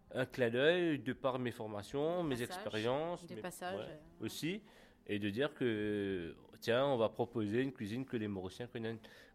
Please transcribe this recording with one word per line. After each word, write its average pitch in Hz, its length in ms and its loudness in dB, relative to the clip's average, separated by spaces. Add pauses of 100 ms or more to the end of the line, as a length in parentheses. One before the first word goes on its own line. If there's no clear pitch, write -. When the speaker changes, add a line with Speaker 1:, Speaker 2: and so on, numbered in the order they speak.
(140)
Speaker 1:
un 123 120 0
clin 120 240 2
d'œil 156 500 4
de 120 120 0
par 131 280 0
mes 123 120 0
formations, 139 720 -2
mes 143 140 0
Speaker 2:
Passage, 117 180 -4
Speaker 1:
expériences, 127 680 -2
Speaker 2:
des 175 100 -12
Speaker 1:
mes, 107 60 -8
Speaker 2:
passages, 180 380 -6
Speaker 1:
ouais, 220 60 -6 (360)
Speaker 2:
euh. 113 40 -2
Speaker 1:
aussi, 165 360 -2 (460)
et 104 120 0
de 104 100 0
dire 135 240 0
que, 104 800 0 (280)
tiens, 123 240 4
on 139 120 4
va 110 120 6
proposer 113 520 2
une 135 120 0
cuisine 117 320 -4
que 127 100 -4
les 107 140 0
Mauriciens 95 380 -6
connaissent, 113 320 -6 (360)